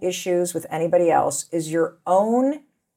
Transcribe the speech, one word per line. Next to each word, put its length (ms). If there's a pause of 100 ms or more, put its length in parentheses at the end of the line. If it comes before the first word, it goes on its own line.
issues 500
with 160
anybody 400
else 420
is 200
your 340
own 560 (360)